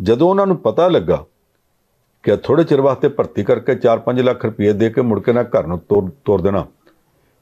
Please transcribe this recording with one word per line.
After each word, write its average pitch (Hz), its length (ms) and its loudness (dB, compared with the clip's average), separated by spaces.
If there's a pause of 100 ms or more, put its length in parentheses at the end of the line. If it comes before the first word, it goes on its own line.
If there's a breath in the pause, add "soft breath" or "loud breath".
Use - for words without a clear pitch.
ਜਦੋਂ 120 280 2
ਉਹਨਾਂ 196 180 0
ਨੂੰ 180 100 0
ਪਤਾ 160 300 0
ਲੱਗਾ - 380 0 (1000)
ਕਿ 104 120 2
ਥੋੜ੍ਹੇ 156 300 0
ਚਿਰ 143 160 2
ਵਾਸਤੇ 135 260 0
ਭਰਤੀ - 360 -4
ਕਰਕੇ 120 320 0
ਚਾਰ 113 240 2
ਪੰਜ 127 220 -2
ਲੱਖ 127 240 -2
ਰੁਪਏ 107 280 0
ਦੇ 110 160 0
ਕੇ 127 120 -2
ਮੁੜ 110 200 0
ਕੇ 120 120 0
ਨਾ 120 100 0
ਘਰ 101 240 -2
ਨੂੰ 87 120 -6
ਤੋਰ, 98 320 -2 (140)
ਤੋਰ 98 160 0
ਦੇਣਾ, 98 260 -2 (760 soft breath)